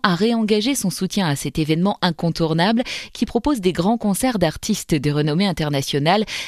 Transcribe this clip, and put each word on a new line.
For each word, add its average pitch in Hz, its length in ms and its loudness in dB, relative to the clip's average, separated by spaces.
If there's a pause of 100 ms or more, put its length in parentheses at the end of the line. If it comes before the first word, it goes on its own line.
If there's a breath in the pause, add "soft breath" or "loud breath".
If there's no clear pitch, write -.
a 185 120 2
réengagé 220 600 2
son 185 140 -2
soutien 190 380 -2
à 139 100 0
cet - 220 -4
événement 165 420 2
incontournable 170 800 0 (300 loud breath)
qui - 120 -2
propose 240 360 0
des 226 100 2
grands 214 260 0
concerts 220 400 0
d'artistes 170 580 0
de 147 160 0
renommée 156 360 2
internationale, 151 800 0 (220 loud breath)